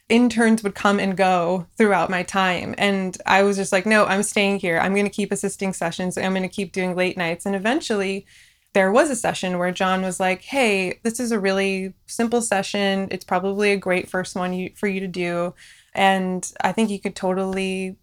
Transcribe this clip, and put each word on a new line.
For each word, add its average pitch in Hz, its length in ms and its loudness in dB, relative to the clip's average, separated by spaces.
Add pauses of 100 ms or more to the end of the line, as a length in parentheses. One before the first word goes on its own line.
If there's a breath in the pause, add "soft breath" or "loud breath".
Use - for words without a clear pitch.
Interns 226 560 4
would 202 100 -2
come 202 260 2
and 196 160 -2
go 180 520 2 (100)
throughout 185 320 4
my 180 140 -2
time. 185 560 -2
And 190 360 0 (120)
I 196 160 6
was 202 140 2
just 196 140 -4
like, 185 140 0
"No, 214 200 4
I'm 196 180 0
staying 196 360 0
here. 170 200 0
I'm 190 160 0
gonna 202 140 2
keep 202 220 -4
assisting 196 420 -4
sessions. 180 440 -4
I'm 190 160 -2
gonna 185 160 -2
keep 190 220 -8
doing 185 240 -2
late 180 220 0
nights." 170 280 -4
And 202 100 -2
eventually 202 680 -2 (480 soft breath)
there 190 180 4
was 294 180 6
a 269 60 -2
session 180 440 -2
where 180 120 0
John 185 300 0
was 185 180 -4
like, 185 240 0
"Hey, 202 600 0
this 226 160 -2
is 240 120 -2
a 226 80 0
really 190 540 0 (140)
simple 233 340 0
session. 196 720 0
It's 185 140 -8
probably 196 460 0
a 202 60 2
great 185 320 -2
first 185 260 -4
one 180 180 -2
you, 185 220 -6
for - 120 -4
you 190 120 -2
to 196 80 -6
do. 175 460 -4 (400 soft breath)
And 185 580 0 (100)
I 190 100 0
think 220 180 0
you 202 100 -6
could 196 160 -6
totally 190 880 -4